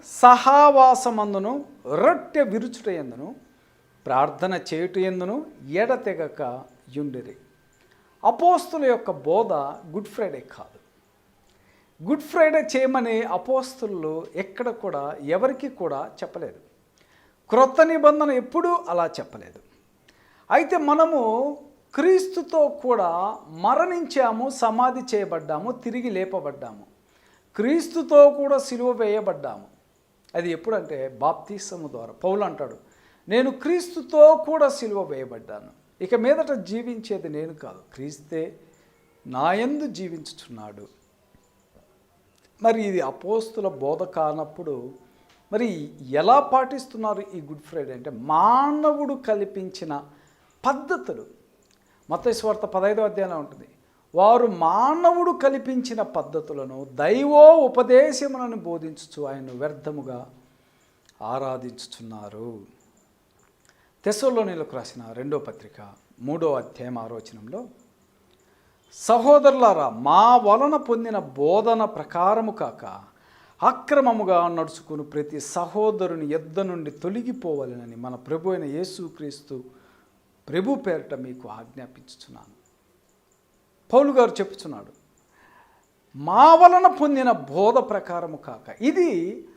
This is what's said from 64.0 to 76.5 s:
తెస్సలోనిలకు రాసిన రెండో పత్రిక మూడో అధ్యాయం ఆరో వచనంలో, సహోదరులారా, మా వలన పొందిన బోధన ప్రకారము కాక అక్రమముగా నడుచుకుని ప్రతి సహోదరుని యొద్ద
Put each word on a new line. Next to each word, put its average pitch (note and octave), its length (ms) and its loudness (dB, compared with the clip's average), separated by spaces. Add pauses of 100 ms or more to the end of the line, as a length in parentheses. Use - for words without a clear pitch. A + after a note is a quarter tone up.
తెస్సలోనిలకు G#3 680 -2
రాసిన A#2+ 360 -14
రెండో C#3 280 -6
పత్రిక - 540 -16 (280)
మూడో D3+ 320 -2
అధ్యాయం B2 440 -8
ఆరో A2+ 180 -12
వచనంలో, A2+ 520 -16 (1300)
సహోదరులారా, A#3+ 960 4
మా E3 480 6
వలన A#3+ 380 4
పొందిన A3+ 440 -4
బోధన F#3 680 0
ప్రకారము G#3 640 -2
కాక A#2+ 340 -10 (800)
అక్రమముగా A3+ 800 2
నడుచుకుని D#3+ 560 -8
ప్రతి D3 360 -8
సహోదరుని F3 840 -4
యొద్ద D#3+ 340 -6